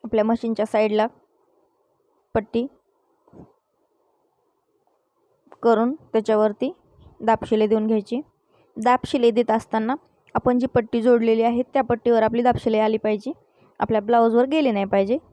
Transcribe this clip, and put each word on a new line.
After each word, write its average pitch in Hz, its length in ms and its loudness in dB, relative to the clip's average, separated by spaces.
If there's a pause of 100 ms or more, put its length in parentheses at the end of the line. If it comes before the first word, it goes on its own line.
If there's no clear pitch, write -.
आपल्या 220 220 0
मशीनच्या 226 400 -2
साईडला 214 420 0 (1300)
पट्टी 226 300 -4 (3000)
करून 233 300 2 (200)
त्याच्यावरती 214 580 0 (500)
दाब 220 260 -2
शिलाई 214 200 0
देऊन 214 200 0
घ्यायची. 220 340 -2 (560)
दाब 240 300 0
शिलाई 233 240 2
देत 226 200 0
असताना 220 440 -2 (400)
आपण 247 240 0
जी 254 80 -2
पट्टी 233 340 -2
जोडलेली 226 420 2
आहे 240 200 0
त्या 269 200 -2
पट्टीवर 233 400 0
आपली 233 180 0
दाब 240 180 2
शिलाई 220 220 0
आली 220 160 0
पाहिजे, 214 340 -4 (480)
आपल्या 220 220 -2
ब्लाऊजवर 233 440 2
गेली 277 260 0
नाही 196 140 -2
पाहिजे 196 320 0 (160)